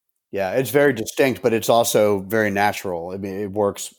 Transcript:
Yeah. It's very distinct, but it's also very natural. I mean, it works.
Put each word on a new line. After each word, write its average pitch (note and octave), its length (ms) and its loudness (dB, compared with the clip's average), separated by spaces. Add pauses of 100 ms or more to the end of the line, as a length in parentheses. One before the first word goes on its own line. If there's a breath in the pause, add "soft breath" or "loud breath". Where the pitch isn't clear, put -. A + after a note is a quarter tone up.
(320)
Yeah. G2 220 -2
It's B2+ 160 0
very C#3+ 220 4
distinct, A#2 500 -2
but A2+ 100 2
it's A2+ 160 -2
also G#2+ 520 4
very G#2 300 0
natural. G2 600 -2
I F#2+ 80 -10
mean, G2 200 -8
it G2+ 140 -6
works. G2+ 460 -2